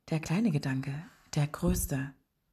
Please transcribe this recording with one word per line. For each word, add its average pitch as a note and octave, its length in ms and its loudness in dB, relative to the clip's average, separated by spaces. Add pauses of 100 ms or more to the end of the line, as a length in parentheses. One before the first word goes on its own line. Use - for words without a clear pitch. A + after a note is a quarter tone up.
der D#3+ 100 2
kleine F#3+ 320 2
Gedanke C#3 420 0 (420)
der D3 120 4
größte D3 680 0 (400)